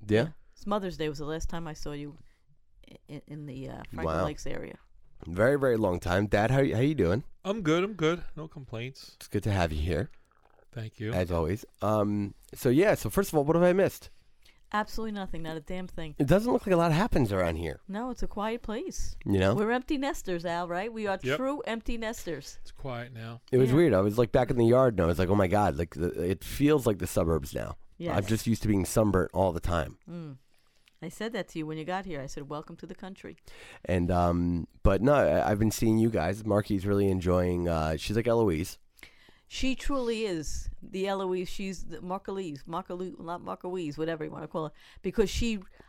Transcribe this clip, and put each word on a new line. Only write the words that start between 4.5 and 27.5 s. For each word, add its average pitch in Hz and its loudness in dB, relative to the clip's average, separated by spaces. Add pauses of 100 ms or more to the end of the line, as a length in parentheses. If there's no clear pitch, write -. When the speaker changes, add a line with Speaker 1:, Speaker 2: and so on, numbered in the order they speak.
Speaker 1:
Very, 107 4
very 131 2
long 92 2
time. 92 2
Dad, 104 2
how, 131 2
how 131 2
you 147 2
doing? 101 2 (220)
Speaker 3:
I'm 208 -4
good, 165 2
I'm 214 -4
good. 165 0 (120)
No 156 -10
complaints. 127 -12
Speaker 1:
It's - -18
good 101 0
to 107 2
have 87 4
you 76 -2
here. 85 0 (640)
Speaker 3:
Thank 110 -10
you. 110 -4
Speaker 1:
As 90 0
always. 85 0 (180)
Um, 104 0 (180)
so, - -2
yeah, 165 6
so - -6
first 196 0
of 160 -2
all, 143 4
what 156 2
have 170 4
I 180 6
missed? 180 0 (640)
Speaker 2:
Absolutely 214 -4
nothing. 190 -6
Not 160 -6
a 156 -8
damn 185 -8
thing. 156 -10
Speaker 1:
It 143 2
doesn't 208 4
look 247 0
like 196 0
a 175 8
lot 170 4
happens 151 2
around 87 2
here. 80 -6
Speaker 2:
No, 220 -6
it's - -8
a - 0
quiet 220 -4
place. - -4 (100)
Speaker 1:
You 98 2
know? 95 6
Speaker 2:
We're 214 2
empty 254 -2
nesters, 185 -4
Al, 170 -2
right? 185 -4
We 220 -4
are 190 -2
Speaker 3:
Yep. 135 -2
Speaker 2:
true 269 -2
empty 226 -4
nesters. 214 -8
Speaker 3:
It's - -10
quiet 123 -10
now. 117 -12 (100)
Speaker 1:
It 131 4
was 127 6
Speaker 2:
Yeah. 127 4
Speaker 1:
weird. 151 6
I 92 8
was, 104 2
like, 120 4
back 127 4
in 127 0
the 117 6
yard, 123 6
and 92 2
I 82 4
was 82 4
like, 90 2
"Oh, 98 4
my 98 6
God." 92 2
Like, 82 -4
the, 85 0 (120)
it 90 -2
feels 143 2
like 104 2
the 90 -4
suburbs 80 2